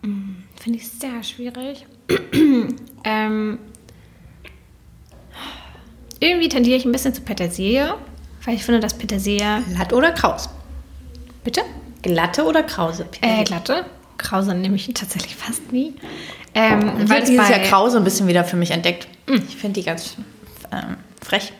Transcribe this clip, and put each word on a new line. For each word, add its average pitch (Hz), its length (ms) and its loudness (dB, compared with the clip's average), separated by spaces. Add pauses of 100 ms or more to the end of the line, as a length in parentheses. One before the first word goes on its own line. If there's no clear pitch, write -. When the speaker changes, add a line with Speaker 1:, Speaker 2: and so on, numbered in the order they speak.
Speaker 1:
Mm, 196 420 -8 (160)
find 233 180 -4
ich - 120 -14
sehr 247 340 -10
schwierig. 247 600 -10 (220)
<clears throat> 285 580 4 (400)
Ähm, 214 540 -2 (2500)
irgendwie 330 300 4
tendiere 247 280 4
ich 254 60 -2
ein 247 80 2
bisschen 262 220 0
zu - 80 -10
Petersilie, 202 720 0 (500)
weil 233 120 -2
ich - 100 -6
finde, 233 160 4
dass 208 160 -2
Petersilie 208 640 0 (100)
Speaker 2:
Glatt 180 200 -2
oder 294 180 4
kraus? - 380 -2 (960)
Speaker 1:
Bitte? - 160 -2 (400)
Speaker 2:
Glatte 175 420 0
oder 320 200 4
krause 175 420 -4
Petersilie? 220 360 0
Speaker 1:
Äh, 208 40 2
glatte. 262 400 -2 (320)
Krause 196 360 -2
nehme 190 220 0
ich 196 180 -4
tatsächlich - 440 -6
fast - 340 -8
nie. 269 220 -2 (600)
Ähm, 214 380 4 (120)
Speaker 2:
Ich 214 60 4
Speaker 1:
weil - 100 8
Speaker 2:
hab 240 40 2
Speaker 1:
es 254 60 2
Speaker 2:
dieses 240 180 8
Speaker 1:
bei 202 100 8
Speaker 2:
Jahr 190 120 2
Krause 214 300 6
ein 196 40 6
bisschen 185 240 4
wieder 175 160 6
für 175 140 0
mich 175 140 2
entdeckt. 170 360 -2 (200)
Speaker 1:
Mm. 269 80 4 (120)
Speaker 2:
Ich - 80 -16
find 202 220 -4
die 180 60 -4
ganz, - 340 -6 (560)
ähm, - 240 -8 (260)
frech. - 360 -4